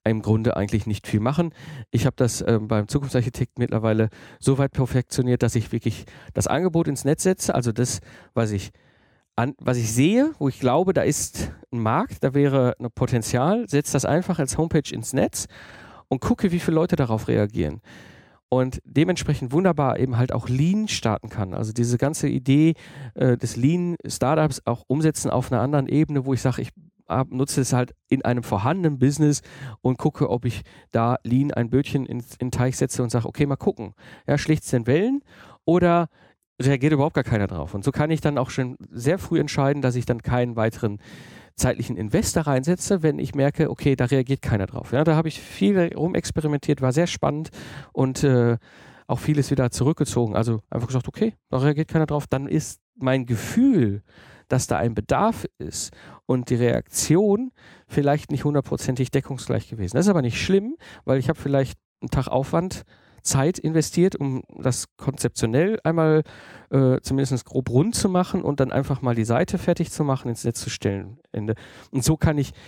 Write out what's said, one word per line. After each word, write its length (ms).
im 180
Grunde 360
eigentlich 320
nicht 180
viel 140
machen. 340
Ich 140
habe 100
das, 280
ähm, 220
beim 220
Zukunftsarchitekt 680
mittlerweile 520
so 180
weit 140
perfektioniert, 720
dass 100
ich 160
wirklich 360
das 140
Angebot 400
ins 160
Netz 180
setze, 320
also 160
das, 300
was 160
ich 220
an, 220
was 180
ich 160
sehe, 480
wo 80
ich 100
glaube, 340
da 100
ist 500
ein 80
Markt, 460
da 100
wäre 460
ein 120
Potenzial, 760
setze 240
das 120
einfach 360
als 180
Homepage 340
ins 200
Netz 340
und 120
gucke, 300
wie 80
viele 160
Leute 220
darauf 320
reagieren. 540
Und 360
dementsprechend 680
wunderbar 480
eben 160
halt 160
auch 160
Lean 400
starten 400
kann. 260
Also 180
diese 240
ganze 320
Idee, 460
äh, 220
des 200
Lean-Startups 1080
auch 240
umsetzen 420
auf 220
einer 100
anderen 240
Ebene, 380
wo 100
ich 80
sage, 200
ich 80
hab, 220
nutze 300
es 120
halt 220
in 160
einem 180
vorhandenen 560
Business 440
und 160
gucke, 320
ob 160
ich 180
da 320
Lean 300
ein 180
Bötchen 340
in, 140
in 60
den 100
Teich 260
setze 260
und 80
sage, 180
okay, 180
mal 80
gucken. 400
Ja, 120
schlägt's 320
denn 180
Wellen 340
oder 440
reagiert 320
überhaupt 220
gar 80
keiner 240
drauf? 280
Und 100
so 80
kann 180
ich 100
dann 180
auch 120
schon 260
sehr 280
früh 200
entscheiden, 440
dass 120
ich 100
dann 180
keinen 340
weiteren 420
zeitlichen 420
Investor 500
reinsetze, 580
wenn 160
ich 160
merke, 340
okay, 240
da 120
reagiert 360
keiner 240
drauf. 240
Ja, 140
da 100
habe 140
ich 120
viel 540
rumexperimentiert, 880
war 100
sehr 140
spannend 440
und, 320
äh, 340
auch 140
vieles 300
wieder 200
zurückgezogen. 640
Also 360
einfach 180
gesagt, 180
okay, 280
da 80
reagiert 300
keiner 180
drauf, 200
dann 220
ist 320
mein 300
Gefühl, 760
dass 180
da 120
ein 160
Bedarf 500
ist 340
und 260
die 40
Reaktion 960
vielleicht 420
nicht 140
hundertprozentig 640
deckungsgleich 580
gewesen. 280
Das 100
ist 40
aber 120
nicht 180
schlimm, 360
weil 140
ich 100
habe 100
vielleicht 400
einen 100
Tag 180
Aufwand, 560
Zeit 360
investiert, 560
um 300
das 300
konzeptionell 880
einmal, 400
äh, 300
zumindest 440
grob 260
rund 260
zu 120
machen 340
und 180
dann 100
einfach 320
mal 140
die 80
Seite 340
fertig 320
zu 140
machen, 240
ins 160
Netz 160
zu 100
stellen. 480
Ende. 240
Und 140
so 120
kann 220
ich 140